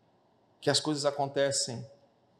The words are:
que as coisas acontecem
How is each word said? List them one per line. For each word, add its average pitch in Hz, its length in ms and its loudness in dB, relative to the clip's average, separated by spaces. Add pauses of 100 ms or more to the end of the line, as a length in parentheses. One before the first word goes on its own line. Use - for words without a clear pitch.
(600)
que 147 100 0
as 139 80 6
coisas 147 260 -2
acontecem 139 800 0 (560)